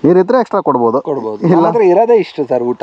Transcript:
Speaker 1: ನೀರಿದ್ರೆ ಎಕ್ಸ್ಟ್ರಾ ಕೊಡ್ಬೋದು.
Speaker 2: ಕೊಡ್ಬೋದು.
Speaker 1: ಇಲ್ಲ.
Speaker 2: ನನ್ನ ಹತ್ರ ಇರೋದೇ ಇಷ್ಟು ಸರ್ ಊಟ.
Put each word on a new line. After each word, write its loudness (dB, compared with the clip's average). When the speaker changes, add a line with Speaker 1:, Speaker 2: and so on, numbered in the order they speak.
Speaker 1:
ನೀರಿದ್ರೆ 2
ಎಕ್ಸ್ಟ್ರಾ -2
ಕೊಡ್ಬೋದು. 0
Speaker 2:
ಕೊಡ್ಬೋದು. -8
Speaker 1:
ಇಲ್ಲ. 2
Speaker 2:
ನನ್ನ 2
ಹತ್ರ 0
ಇರೋದೇ 2
ಇಷ್ಟು -2
ಸರ್ -2
ಊಟ. -4